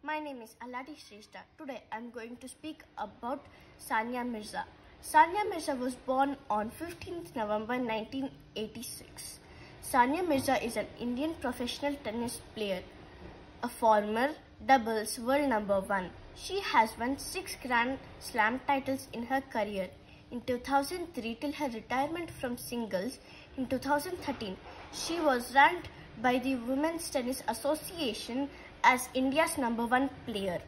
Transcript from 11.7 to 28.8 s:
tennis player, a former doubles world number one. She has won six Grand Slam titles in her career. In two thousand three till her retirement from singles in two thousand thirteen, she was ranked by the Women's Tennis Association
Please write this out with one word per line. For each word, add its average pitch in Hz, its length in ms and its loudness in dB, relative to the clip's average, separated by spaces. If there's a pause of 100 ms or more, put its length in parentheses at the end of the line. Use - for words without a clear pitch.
tennis 233 380 -4 (160)
player, 196 240 -2 (840)
a 240 60 -4
former 220 600 4 (360)
doubles 226 540 4
world 277 280 4
number 208 300 4
one. 190 320 0 (240)
She - 240 -6 (140)
has 226 260 6
won 247 180 0
six - 460 -8
Grand 247 340 2 (220)
Slam 240 480 0
titles 269 460 0
in 233 140 -6
her 262 140 2
career. 208 480 -2 (440)
In 240 80 -8
two 247 180 -2
thousand 277 560 0
three 226 260 -4
till 285 120 -2
her 285 160 -2
retirement 277 600 -2
from 247 300 -6
singles 220 600 -4 (360)
in 254 120 -4
two 262 100 0
thousand 294 480 0
thirteen, 208 300 -4 (360)
she - 280 -4
was 247 340 4
ranked 320 360 8 (320)
by 254 160 6
the 262 160 0 (140)
Women's 311 400 0
Tennis 262 400 -2
Association 285 1000 -2 (380)